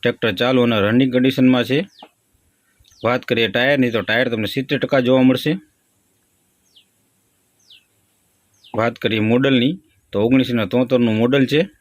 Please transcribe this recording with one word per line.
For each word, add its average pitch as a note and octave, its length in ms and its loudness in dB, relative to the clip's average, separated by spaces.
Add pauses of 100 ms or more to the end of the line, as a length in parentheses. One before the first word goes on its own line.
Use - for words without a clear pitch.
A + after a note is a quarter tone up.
ટ્રેક્ટર A#2+ 300 -2
ચાલુ B2 300 0
અને A#2+ 180 2
રનિંગ A#2+ 320 2
કન્ડિશનમાં B2+ 520 2
છે. B2+ 140 -2 (1300)
વાત B2 200 0
કરીએ A2+ 240 0
ટાયરની, B2+ 420 0
તો G#2+ 120 -2
ટાયર A#2+ 260 0
તમને A2 180 -4
સિત્તેર C3+ 320 -4
ટકા C3 220 0
જોવા B2+ 220 2
મળશે. C3 300 2 (3250)
વાત A2+ 240 -2
કરીએ A2 220 -4
મોડલની, B2+ 540 0 (380)
તો - 80 -6
ઓગણીસો A#2+ 340 0
ને A2 120 -2
તોતેરનું A#2+ 500 0
મોડલ B2+ 300 2
છે. C#3+ 140 0 (200)